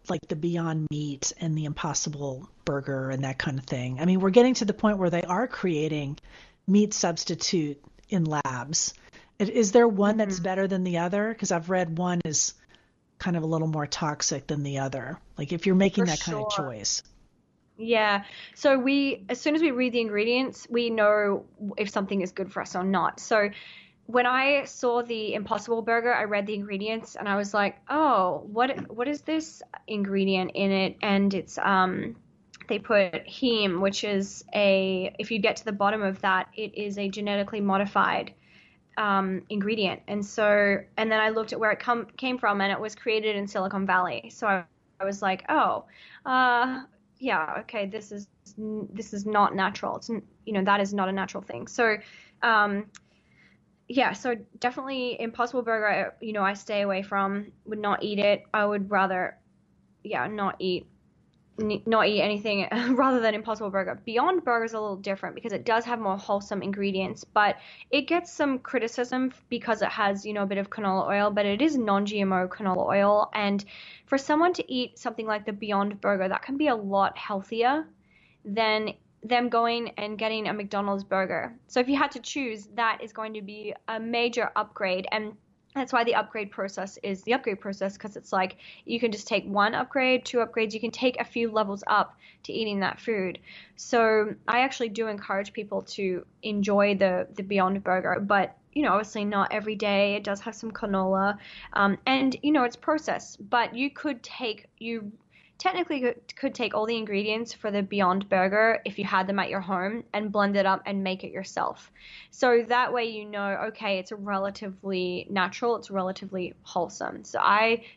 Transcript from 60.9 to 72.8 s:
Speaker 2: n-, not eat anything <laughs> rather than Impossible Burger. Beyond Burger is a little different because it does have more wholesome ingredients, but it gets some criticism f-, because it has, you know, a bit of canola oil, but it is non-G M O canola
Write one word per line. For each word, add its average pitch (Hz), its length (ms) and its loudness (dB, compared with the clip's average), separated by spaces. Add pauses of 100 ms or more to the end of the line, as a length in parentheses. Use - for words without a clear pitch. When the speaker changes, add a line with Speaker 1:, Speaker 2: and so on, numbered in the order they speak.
Speaker 2:
n-, 214 260 -2
not 220 220 6
eat 208 120 2
anything 202 500 0
<laughs> 240 260 0
rather 254 240 4
than 226 140 4
Impossible 214 360 -4
Burger. 196 340 -2
Beyond 294 400 2
Burger 233 200 2
is 226 80 -6
a 220 80 -4
little 208 160 -4
different 196 400 -6
because 226 160 -8
it 190 120 -4
does 233 200 2
have 240 160 -4
more 196 180 0
wholesome 202 440 -4
ingredients, 196 600 -4
but - 360 2 (320)
it 285 120 2
gets 339 300 -2
some 277 260 0
criticism 254 720 -2
f-, - 160 -20
because 226 340 -2
it 185 60 2
has, 202 380 0
you 214 60 -6
know, 208 100 -2
a 196 40 0
bit 196 120 -2
of 196 100 -4
canola 190 380 0
oil, 202 240 2
but 208 160 0
it 202 160 2
is 302 160 2
non-G 208 420 2
M 196 120 2
O 185 160 2
canola 185 400 0